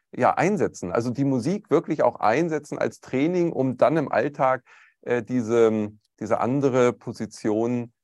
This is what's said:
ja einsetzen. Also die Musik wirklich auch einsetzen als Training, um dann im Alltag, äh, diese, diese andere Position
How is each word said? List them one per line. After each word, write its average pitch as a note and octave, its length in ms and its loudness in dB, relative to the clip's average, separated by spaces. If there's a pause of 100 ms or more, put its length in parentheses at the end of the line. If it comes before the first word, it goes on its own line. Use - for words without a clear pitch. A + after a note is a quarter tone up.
(160)
ja A#2+ 180 2
einsetzen. B2+ 580 -2
Also A#2 180 -2
die C#3 140 -2
Musik C#3 460 -2
wirklich D3+ 320 0
auch A#2+ 140 2
einsetzen D3+ 640 -2
als - 220 -4
Training, E3+ 520 0
um C3 240 -2
dann C#3 200 4
im D3 140 -2
Alltag, C3 540 0 (380)
äh, A#2+ 200 -2
diese, A2 680 2 (280)
diese G#2+ 200 -2
andere B2 520 2
Position A#2 1000 -4 (120)